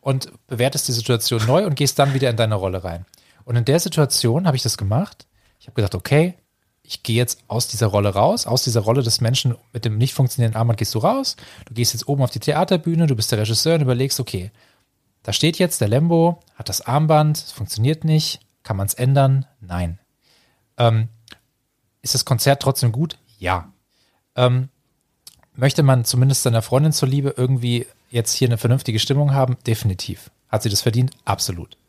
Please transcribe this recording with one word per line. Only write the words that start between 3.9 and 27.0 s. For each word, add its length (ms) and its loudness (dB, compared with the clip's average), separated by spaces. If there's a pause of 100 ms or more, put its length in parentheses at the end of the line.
habe 80 2
ich 80 -4
das 120 -2
gemacht. 500 -2 (340)
Ich 80 -20
habe 80 -10
gesagt, 180 0
okay, 400 0 (480)
ich 220 -14
gehe 100 -2
jetzt 320 0
aus 220 -4
dieser 180 -2
Rolle 280 2
raus, 340 0
aus 160 -2
dieser 160 0
Rolle 240 2
des 160 0
Menschen 340 0 (180)
mit 120 -10
dem 120 -2
nicht 180 0
funktionierenden 440 0
Armband 200 0
gehst 180 -4
du 20 0
raus, 380 0 (300)
du 80 -18
gehst 180 0
jetzt 160 -8
oben 160 2
auf 60 -2
die 100 -8
Theaterbühne, 680 0
du 80 2
bist 160 -2
der 80 0
Regisseur 380 0
und 60 2
überlegst, 360 0
okay, 320 -8 (720)
da 100 -8
steht 260 0
jetzt 240 0
der 60 0
Lembo, 520 2 (160)
hat 120 -12
das 160 -6
Armband, 520 2
es 160 -14
funktioniert 500 -2
nicht, 380 0 (240)
kann 140 -4
man's 160 -2
ändern? 520 2 (140)
Nein. 400 -6 (760)
Ähm, 300 2 (920)
ist 140 -6
das 100 -2
Konzert 380 0
trotzdem 300 0
gut? 260 -4 (200)
Ja. 320 -4 (680)
Ähm, 320 2 (840)
möchte 280 0
man 220 4
zumindest 400 2
seiner 180 2
Freundin 300 2
zuliebe 440 0